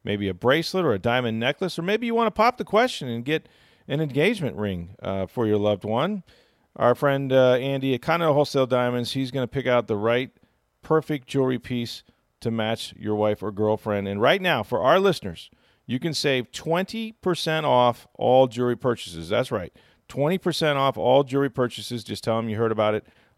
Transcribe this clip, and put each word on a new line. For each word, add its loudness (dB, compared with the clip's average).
maybe -2
a -2
bracelet 0
or 2
a 0
diamond 0
necklace, -2
or -6
maybe -2
you -2
wanna 0
pop 2
the -8
question 0
and -6
get -4
an -4
engagement 0
ring, -6
uh, -2
for -2
your 2
loved 0
one. -2
Our 4
friend, 0
uh, 6
Andy 0
at -2
Continental 2
Wholesale 2
Diamonds, 0
he's -4
gonna -4
pick -6
out 2
the -2
right 0
perfect -2
jewelry 0
piece -6
to -4
match -2
your -4
wife 0
or -6
girlfriend. 0
And -4
right 2
now, 0
for -2
our 6
listeners, -2
you -6
can -4
save -2
twenty -4
percent -2
off 2
all 6
jewelry -2
purchases. -4
That's 0
right, -4
twenty -2
percent 0
off 2
all 4
jewelry 0
purchases. -4
Just -8
tell 0
'em -4
you -4
heard 0
about 2
it -6